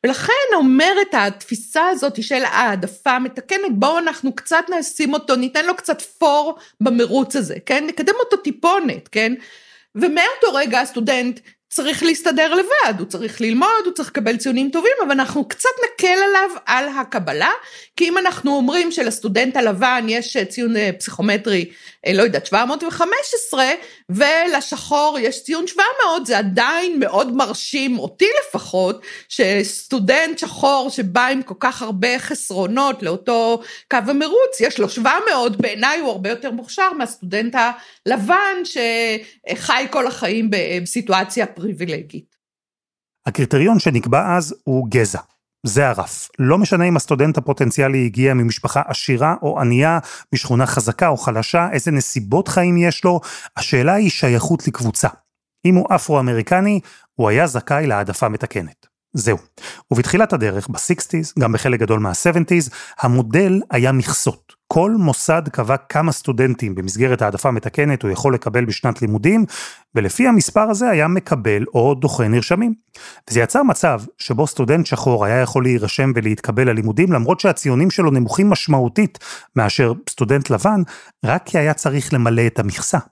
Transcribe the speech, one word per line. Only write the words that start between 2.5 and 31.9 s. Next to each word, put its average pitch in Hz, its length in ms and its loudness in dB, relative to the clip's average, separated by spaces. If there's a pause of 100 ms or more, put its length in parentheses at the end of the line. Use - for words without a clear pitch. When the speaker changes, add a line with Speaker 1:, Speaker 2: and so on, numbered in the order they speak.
Speaker 1:
מתקנת, 285 520 -4
בואו 277 280 2
אנחנו 320 360 -6
קצת 339 300 -2 (140)
נשים 285 340 -4
אותו, 294 220 0
ניתן 262 300 -2
לו 359 100 0
קצת - 260 -4
פור 302 560 0 (240)
במרוץ 240 540 0
הזה, 202 200 -4 (100)
כן? 285 220 0
נקדם 330 320 -2
אותו 480 180 2
טיפונת, 339 680 -2
כן? 226 260 0 (600)
ומאותו 349 580 0
רגע 269 280 0
הסטודנט 247 580 -2 (340)
צריך 294 300 -2
להסתדר 320 500 2
לבד, 370 460 2
הוא 185 80 -6
צריך 220 340 -8
ללמוד, 330 440 2
הוא 359 80 -2
צריך 302 160 -8
לקבל 226 280 -2
ציונים 269 320 -2
טובים, 339 220 2 (120)
אבל 277 80 0
אנחנו 269 360 0
קצת - 220 -2 (160)
נקל 466 220 -2
עליו 381 420 2 (160)
על 254 220 0 (120)
הקבלה, 185 520 -2 (460)
כי 339 120 2
אם 349 80 0
אנחנו 359 380 0
אומרים 320 360 0
שלסטודנט 247 680 -2
הלבן 240 520 0
יש, 233 280 -4
אה, 196 80 -2
ציון, 226 320 -4
אה, 208 120 0 (100)
פסיכומטרי, 202 680 -2 (360)
אה, 180 80 2
לא 196 100 4
יודעת, 190 220 0
שבע 214 200 2
מאות 294 180 -6
וחמש 370 520 -2
עשרה, 262 340 0 (400)
ולשחור 294 1120 0
יש 247 220 -4
ציון 330 240 -4
שבע 370 160 0 (200)
מאות, 339 220 0
זה 226 120 0
עדיין 269 640 0
מאוד 233 360 0
מרשים, 262 640 -4
אותי - 280 0 (120)
לפחות, 185 640 -4 (280)
שסטודנט 202 1080 0
שחור 277 500 0
שבא 240 360 -2
עם 262 160 -2
כל 196 180 -12
כך 262 220 -2
הרבה 226 380 -2